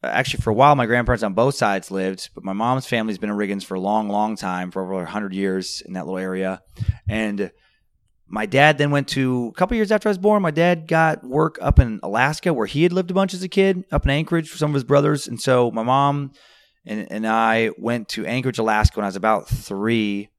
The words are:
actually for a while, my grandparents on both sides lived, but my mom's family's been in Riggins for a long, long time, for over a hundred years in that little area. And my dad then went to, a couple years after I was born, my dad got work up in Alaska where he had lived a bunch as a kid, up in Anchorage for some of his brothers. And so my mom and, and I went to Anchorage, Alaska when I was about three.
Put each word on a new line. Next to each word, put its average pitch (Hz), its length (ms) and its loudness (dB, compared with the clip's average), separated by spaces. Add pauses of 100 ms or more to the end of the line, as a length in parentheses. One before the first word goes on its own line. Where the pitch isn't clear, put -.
actually - 400 -4
for 117 80 0
a 107 40 2
while, 139 200 6
my 127 120 0
grandparents 120 360 0
on 101 120 -2
both 127 200 2
sides 101 380 -2
lived, 95 420 -4
but - 80 -16
my 95 100 -8
mom's 120 340 -2
family's 110 320 -4
been 107 120 -6
in 104 60 -4
Riggins 101 280 -4
for 98 120 -8
a 92 40 -4
long, 107 280 0
long 107 260 -2
time, 92 380 -6
for 95 100 -6
over 92 200 -6
a 85 60 -8
hundred 101 260 -8
years 95 520 -4
in 90 60 -14
that 92 140 -8
little 92 120 -6
area. 92 440 -6 (460)
And 104 440 -4 (760)
my 107 200 -6
dad 143 300 4
then 143 140 0
went 143 180 0
to, 127 460 -2
a - 20 -16
couple 202 200 0
years 214 160 2
after 214 160 2
I - 20 2
was 196 80 -2
born, 208 240 4
my 170 80 0
dad 165 380 2
got 160 340 2
work 151 380 0
up - 180 6
in 117 240 4
Alaska 135 500 0
where 113 140 0
he 139 160 0
had 175 100 4
lived 180 200 -2
a - 20 -2
bunch 190 200 2
as 185 100 -8
a 185 40 -6
kid, 196 440 2
up 147 120 0
in 143 60 4
Anchorage 156 400 0
for - 60 -16
some 151 160 0
of - 20 0
his 135 100 0
brothers. 143 440 2
And 117 120 -10
so 123 300 4
my 113 140 -4
mom 139 480 2 (520)
and, 107 280 -8
and 107 140 -6
I 113 520 2
went 117 320 -4
to 107 160 -8
Anchorage, 123 320 -4
Alaska 107 400 2
when 104 60 -2
I 101 40 -2
was 95 80 -6
about 107 320 0
three. 104 920 -2